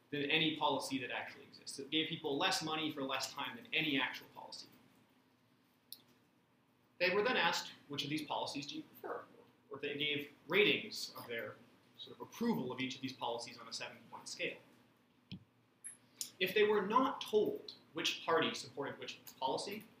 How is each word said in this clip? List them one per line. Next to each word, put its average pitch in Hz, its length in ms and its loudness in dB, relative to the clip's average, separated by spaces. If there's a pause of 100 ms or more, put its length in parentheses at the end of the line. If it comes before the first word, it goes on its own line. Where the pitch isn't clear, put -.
(100)
than 143 140 -2
any 156 320 4
policy 135 420 2
that 123 180 -6
actually - 280 -8
exists. - 340 -14
It 139 120 -10
gave 156 180 2
people 151 280 -2
less 180 260 4
money 156 300 -2
for 143 100 -6
less 135 300 -2
time 127 220 -4
than 117 180 -14
any 151 280 4
actual - 340 -2
policy. - 320 -14 (2250)
They 185 120 6
were 208 120 6
then 240 140 4
asked, 170 340 2 (160)
"Which 139 160 -2
of 139 80 -2
these 156 120 0
policies 117 440 -4
do - 100 -8
you - 60 -6
prefer?" - 380 -8 (500)
Or 139 80 -8
they 143 180 -4
gave 147 340 0 (180)
ratings 139 680 4
of - 120 -12
their 110 260 -6 (440)
sort - 180 -14
of 120 60 -10
approval 139 500 0
of 120 80 -4
each 131 160 -2
of - 40 -14
these 131 120 -4
policies 117 460 -4
on 113 100 -16
a - 40 -16
seven-point - 560 -10
scale. - 280 -4 (1800)
If 185 140 2
they 214 100 8
were 208 220 6
not 262 340 4
told - 520 2 (200)
which - 320 -2
party 156 300 4
supported - 440 -6
which - 200 -10 (220)
policy 202 440 -2 (160)